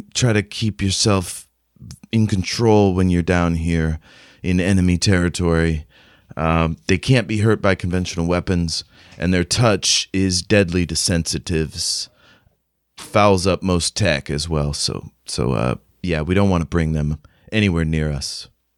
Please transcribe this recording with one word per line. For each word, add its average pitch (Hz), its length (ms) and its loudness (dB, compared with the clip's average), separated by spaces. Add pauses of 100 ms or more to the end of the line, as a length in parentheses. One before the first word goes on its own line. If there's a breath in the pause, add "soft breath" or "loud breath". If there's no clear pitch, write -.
(140)
try 123 180 2
to 104 100 2
keep - 380 -6
yourself 98 680 -2 (680)
in 110 140 2
control 104 680 2
when 92 160 2
you're 87 120 2
down 87 340 2
here 80 420 0 (440 soft breath)
in 90 180 0
enemy 90 360 2
territory. 82 880 0 (500 soft breath)
Um, 82 400 0 (100)
they 92 120 2
can't 123 280 2
be 107 120 -4
hurt 107 240 2
by 98 120 2
conventional 90 520 -4
weapons, 87 580 -2 (320 soft breath)
and 87 160 -2
their 90 120 2
touch - 680 0
is 95 300 0
deadly 90 440 2
to 82 80 -6
sensitives. 82 1160 -4 (880 soft breath)
Fouls 98 480 2
up 87 160 0
most 90 340 0
tech 78 340 0
as 76 180 -4
well. 73 240 -2
So, - 380 -6 (160)
so, - 260 -2
uh, 60 220 0 (280)
yeah, 82 200 -2
we 85 120 0
don't 98 160 4
wanna 85 160 0
bring 80 260 0
them 76 260 -2 (320 soft breath)
anywhere 95 360 0
near 78 260 0
us - 360 -8 (300)